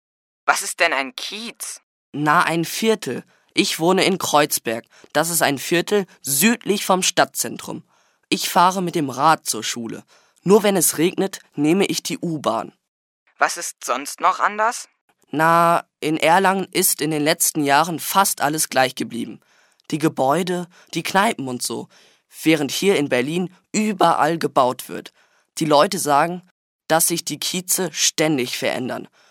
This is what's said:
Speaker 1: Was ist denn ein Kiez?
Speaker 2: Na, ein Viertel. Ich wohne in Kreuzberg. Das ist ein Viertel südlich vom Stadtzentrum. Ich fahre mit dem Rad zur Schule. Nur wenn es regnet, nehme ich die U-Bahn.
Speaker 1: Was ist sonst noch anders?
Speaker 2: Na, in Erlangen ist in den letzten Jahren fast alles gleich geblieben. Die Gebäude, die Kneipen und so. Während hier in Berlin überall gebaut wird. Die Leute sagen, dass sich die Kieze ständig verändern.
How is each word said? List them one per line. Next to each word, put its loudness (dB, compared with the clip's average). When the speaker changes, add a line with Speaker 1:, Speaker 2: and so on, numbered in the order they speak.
Speaker 1:
Was 0
ist -10
denn 2
ein -4
Kiez? -12
Speaker 2:
Na, 2
ein 0
Viertel. -2
Ich 0
wohne 2
in 2
Kreuzberg. 0
Das 0
ist 0
ein 2
Viertel 0
südlich 0
vom 2
Stadtzentrum. -2
Ich -2
fahre 2
mit -4
dem -2
Rad 2
zur -6
Schule. -8
Nur 6
wenn 2
es 0
regnet, 0
nehme 2
ich -2
die -8
U-Bahn. -4
Speaker 1:
Was 0
ist -12
sonst -6
noch 0
anders? -2
Speaker 2:
Na, 4
in -2
Erlangen 2
ist 0
in -2
den -2
letzten 0
Jahren 2
fast 0
alles -2
gleich 0
geblieben. -8
Die -4
Gebäude, 0
die -4
Kneipen 0
und -8
so. -6
Während 2
hier 2
in 0
Berlin -2
überall 2
gebaut 0
wird. -12
Die -2
Leute 4
sagen, 0
dass 2
sich -4
die -8
Kieze -4
ständig 0
verändern. -6